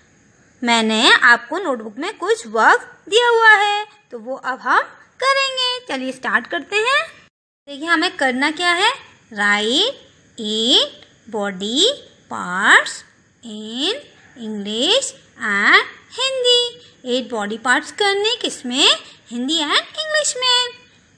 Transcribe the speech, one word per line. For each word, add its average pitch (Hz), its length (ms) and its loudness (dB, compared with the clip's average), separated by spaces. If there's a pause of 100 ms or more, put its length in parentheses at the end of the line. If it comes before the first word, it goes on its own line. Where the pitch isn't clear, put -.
(640)
मैंने 233 480 4
आपको 254 460 4
नोटबुक 226 400 -6
में 381 180 -6
कुछ 403 300 -2
वर्क 226 640 2
दिया 480 200 4
हुआ 453 240 6
है, 415 340 2 (240)
तो 240 80 -12
वो 247 180 -10
अब 254 240 -8
हम 302 220 2 (400)
करेंगे। 523 640 -2
चलिए 262 260 -6
स्टार्ट 233 340 -2
करते 349 300 -6
हैं। 539 300 0 (640)
देखिए, 285 200 -10
हमें 339 280 0
करना 269 340 0
क्या 349 220 0
है? 427 400 -2 (200)
Write 214 580 2 (500)
eight 226 460 0 (500)
body 202 480 -2 (480)
parts 214 600 2 (540)
in 226 480 -6 (500)
English 220 640 -2 (360)
and 226 420 2 (280)
हिंदी। 494 800 -2 (120)
एट 254 260 -4
बॉडी 220 280 -6
पार्ट्स 262 340 0
करने 403 440 0
किसमें? 311 600 0 (340)
हिंदी 254 280 -4
and 320 200 0
इंग्लिश 622 580 -4
में। 494 320 0 (500)